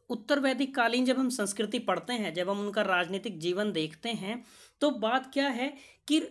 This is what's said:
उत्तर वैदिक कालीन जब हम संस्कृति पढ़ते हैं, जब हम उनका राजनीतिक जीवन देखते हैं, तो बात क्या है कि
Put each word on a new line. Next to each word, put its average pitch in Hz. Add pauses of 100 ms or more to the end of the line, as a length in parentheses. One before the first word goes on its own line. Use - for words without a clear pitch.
उत्तर 277
वैदिक 262
कालीन 247
जब 254
हम 262
संस्कृति 214
पढ़ते 185
हैं, 202
जब 180
हम 202
उनका 208
राजनीतिक 185
जीवन 180
देखते 160
हैं, 226 (380)
तो 294
बात 247
क्या 277
है 262 (340)
कि 311 (120)